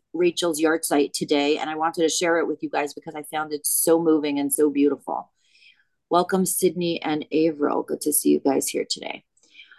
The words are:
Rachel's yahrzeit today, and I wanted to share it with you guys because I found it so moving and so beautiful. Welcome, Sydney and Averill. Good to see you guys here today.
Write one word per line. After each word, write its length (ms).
Rachel's 480
yahrzeit 520
today, 440
and 140
I 60
wanted 260
to 60
share 300
it 100
with 160
you 40
guys 260
because 200
I 80
found 300
it 120
so 380
moving 380
and 120
so 180
beautiful. 600
Welcome, 340
Sydney 560
and 300
Averill. 540
Good 160
to 120
see 180
you 100
guys 260
here 220
today. 360